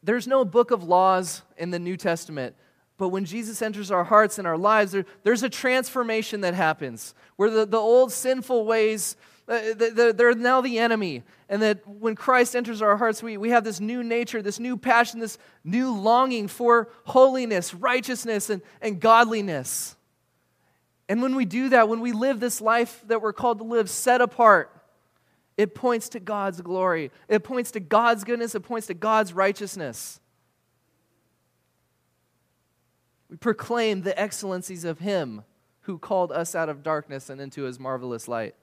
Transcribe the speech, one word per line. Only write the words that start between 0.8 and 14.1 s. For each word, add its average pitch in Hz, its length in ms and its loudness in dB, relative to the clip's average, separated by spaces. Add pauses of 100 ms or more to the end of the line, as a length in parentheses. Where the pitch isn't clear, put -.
laws 180 560 2 (160)
in 170 140 -8
the 175 80 -4
New 175 180 -8
Testament, 160 580 -6 (420)
but 190 120 -2
when 190 160 -4
Jesus 214 360 -10
enters 208 300 -6
our 180 140 0
hearts 208 340 4
and 185 80 -6
our 165 100 -2
lives, 208 360 2
there, 196 120 -2 (180)
there's 247 200 2
a 254 60 -2
transformation 240 880 -2
that 180 140 -2
happens 156 600 -4 (220)
where 208 140 2
the, 220 160 2
the 208 120 -2
old 233 360 4
sinful 254 520 -2
ways, 220 520 0 (320)
uh, 233 100 0 (180)
th-, 226 180 0
th-, 226 200 4
they're 240 200 6
now 247 260 4
the 240 180 -2
enemy. 208 440 0 (260)
And 202 120 0
that 214 240 0
when 208 300 -4
Christ 247 400 2
enters 226 260 -4
our 208 140 4
hearts, 220 260 0
we, 226 140 -10
we 208 140 -4
have 233 160 4
this 202 160 -8
new 240 200 -6
nature, 233 400 -4